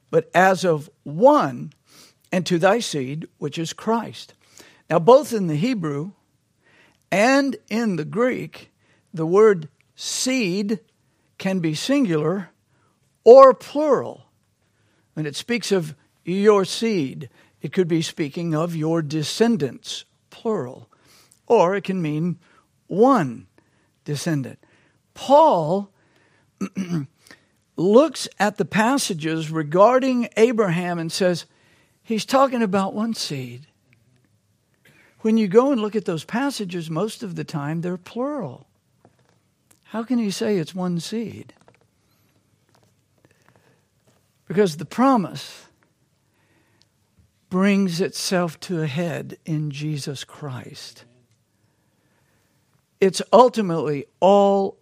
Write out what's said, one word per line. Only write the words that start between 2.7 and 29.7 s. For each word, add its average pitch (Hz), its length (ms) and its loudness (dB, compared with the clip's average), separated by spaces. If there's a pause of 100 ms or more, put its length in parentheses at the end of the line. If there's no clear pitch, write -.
seed, 147 500 -8 (100)
which 151 200 -10
is 165 140 -6
Christ." - 640 -6 (540)
Now, 160 120 2
both 240 320 4
in 202 160 -2
the 151 80 -2
Hebrew 170 560 -4 (960)
and 262 460 2 (120)
in 214 280 -2
the 156 80 -4
Greek, 170 640 -6 (420)
the 160 140 -4
word 190 420 4 (280)
seed 214 840 -2 (580)
can 190 200 -2
be 160 160 -2
singular 180 760 -2 (720)
or 262 300 12
plural. 240 720 -4 (880)
When 156 120 -6
it 139 80 -10
speaks - 380 -4
of 160 240 -2 (280)
your 202 400 4
seed, 160 640 -4 (340)
it 147 100 -8
could 180 160 0
be 165 140 0
speaking 165 520 -6
of 170 200 -4
your 160 280 -2
descendants, 156 1040 -4 (260)
plural, 151 600 -8 (560)
or 190 300 4
it 196 80 -6
can 190 160 -4
mean 156 380 -4 (480)
one 170 600 2 (580)
descendant. 143 540 -6 (560)
Paul 202 800 4 (680)
<clears throat> 175 460 -6 (720)
looks 226 520 2 (100)
at 208 180 0
the - 80 -2
passages 160 880 -2
regarding 226 840 2